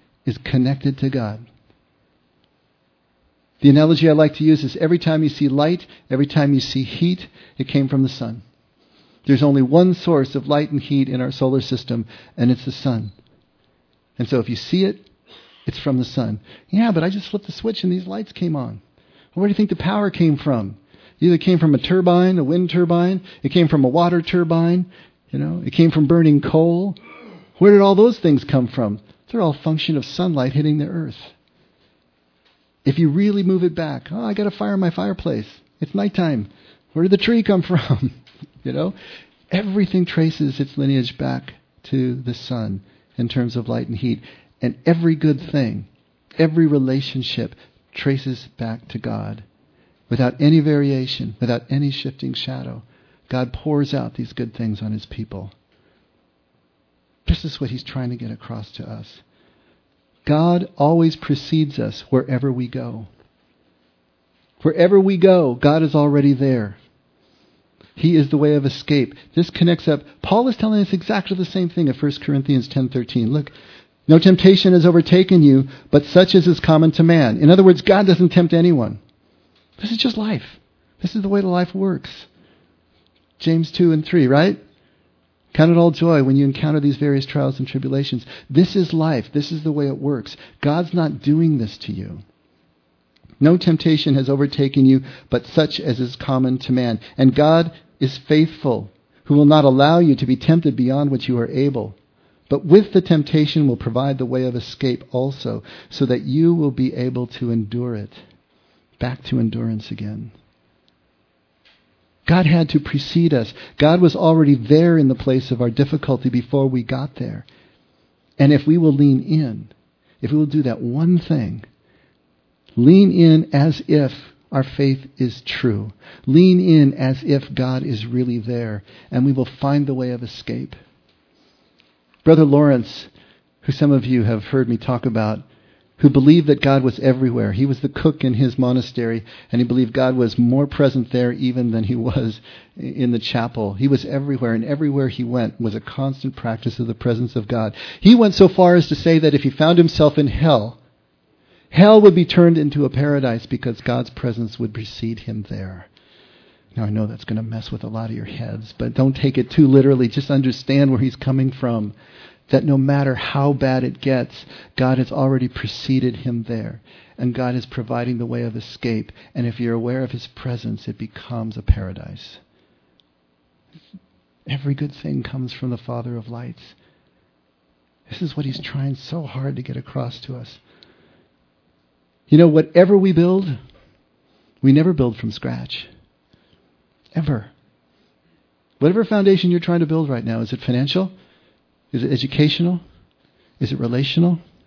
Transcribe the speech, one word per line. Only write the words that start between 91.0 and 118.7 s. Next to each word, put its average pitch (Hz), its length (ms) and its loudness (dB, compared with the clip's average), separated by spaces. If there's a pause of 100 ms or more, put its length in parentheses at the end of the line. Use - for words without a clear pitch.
doing 156 360 2
this 107 200 -8
to - 140 -12
you. 98 280 -12 (1200)
"No 160 160 6
temptation 156 580 0
has 131 140 -2
overtaken 139 580 0
you, 131 160 4 (260)
but 120 180 -4
such 151 340 -2
as 123 180 -4
is 127 180 -6
common 131 420 -2
to - 140 -6
man. 120 280 -2 (180)
And 131 160 4
God 160 380 2 (260)
is 135 200 -4
faithful, 151 720 -2 (340)
who 143 100 0
will 147 100 6
not 147 200 6
allow 139 340 4
you 156 160 4
to 131 120 -4
be 127 100 0
tempted 160 400 0
beyond 135 340 -2
what 131 160 -6
you 123 120 -2
are 117 100 -4
able. 127 460 -4 (540)
But 139 160 -2
with 196 280 6
the 185 80 4
temptation 151 640 0
will 120 100 0
provide 131 420 -4
the 127 80 -6
way 127 180 -4
of 123 100 -4
escape 123 560 -6
also, 123 520 -6 (260)
so - 180 -4
that 123 160 -2
you 160 320 0
will 151 160 -2
be 127 240 -4
able 123 320 -6
to 120 240 -8
endure 117 440 -4
it." 104 180 -12 (880)
Back 127 260 -8
to 127 160 -2
endurance 113 500 -6
again. 110 400 -12 (2000)
God 175 200 2
had 160 240 2
to 151 100 2
precede 151 540 -2
us. 113 180 -2 (240)
God 160 240 4
was 165 140 4
already 160 400 4
there 151 440 4
in 139 100 4
the 131 60 2
place 131 360 -2
of 120 100 -4
our 120 100 0
difficulty 135 580 -2
before 131 400 -2
we 127 140 -4
got 131 340 -8
there. 110 280 -12 (920)
And 143 140 6
if 139 140 2
we 165 120 4